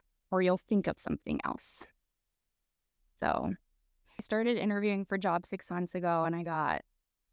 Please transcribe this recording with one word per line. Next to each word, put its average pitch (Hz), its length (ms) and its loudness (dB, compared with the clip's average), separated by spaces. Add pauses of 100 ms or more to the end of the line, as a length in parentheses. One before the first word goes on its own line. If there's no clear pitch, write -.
(300)
or 185 120 2
you'll 180 160 4
think - 280 0
of - 120 -2
something - 460 -4
else." - 420 -8 (1400)
So - 300 0 (640)
I - 40 -8
started 226 340 0
interviewing 202 480 0
for 196 140 -2
jobs 180 300 0
six - 220 -8
months 180 240 -2
ago 170 300 2
and 165 120 0
I 170 60 -4
got 156 400 2 (500)